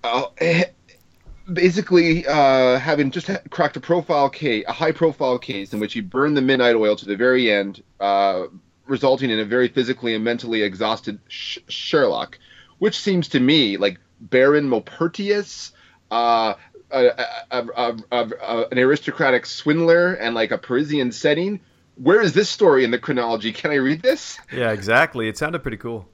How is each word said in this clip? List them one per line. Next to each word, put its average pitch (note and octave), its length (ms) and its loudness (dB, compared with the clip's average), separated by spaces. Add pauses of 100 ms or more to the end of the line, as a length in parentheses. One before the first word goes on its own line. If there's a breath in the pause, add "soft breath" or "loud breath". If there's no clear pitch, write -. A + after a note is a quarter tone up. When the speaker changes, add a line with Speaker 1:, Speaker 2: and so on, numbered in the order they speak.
Speaker 1:
Uh, A#2+ 220 -2 (140)
eh, E3+ 240 2 (880)
basically, E3+ 720 2
uh, C3+ 540 4
having D3 320 0
just - 160 -8
ha-, F#3+ 140 -6 (100)
cracked D3+ 260 -2
a - 20 -8
profile D#3 520 0
case, A#2 360 -4
a A#2 60 -6
high D#3+ 180 -2
profile D3 460 -2
case G2 340 -10
in G#2+ 80 -6
which G#2+ 140 -4
he A#2 80 -6
burned C3+ 340 0
the C#3 60 2
midnight B2+ 340 4
oil G#2+ 200 2
to G2 100 -16
the G2+ 100 -4
very B2 360 2
end, G2+ 320 -2 (160)
uh, G2 460 0 (420)
resulting C3 420 0
in A2 100 0
a G#2+ 60 -2
very B2 220 0
physically A#2+ 480 -2
and A2 80 -4
mentally A#2 380 -2
exhausted G#2+ 640 -4
Sh-, - 400 -14
Sherlock, G#2+ 720 -2 (400 soft breath)
which G#3 200 -2
seems F#3 300 -2
to C#3 100 0
me B2+ 380 2
like G2 220 -2 (200)
Baron C3+ 500 4
Maupertuis, F#3+ 1040 -4 (400 soft breath)
uh, A#2 420 2 (380 soft breath)
a, C3 160 2
a, B2 180 0 (260)
a, A#2 460 -4 (140)
a, A#2 180 -2 (120)
a, A#2+ 280 -4
an B2+ 100 -2
aristocratic C3 680 2
swindler E3 680 2
and, A#2 220 -6
like, A2+ 160 0
a A2+ 60 -4
Parisian C#3 540 -2
setting. E3+ 480 -2 (360 soft breath)
Where F3 260 4
is F3 120 2
this G3+ 160 2
story D3 340 4
in A#2 80 0
the A#2+ 80 -2
chronology? A#2 520 -2
Can D3+ 200 -6
I D3 40 0
read C#3+ 260 0
this? - 360 -2 (140)
Speaker 2:
Yeah, A#2+ 200 -2
exactly. A2+ 560 2
It G#2+ 100 -6
sounded D#3 220 -6
pretty A2+ 180 -10
cool. A2+ 360 -10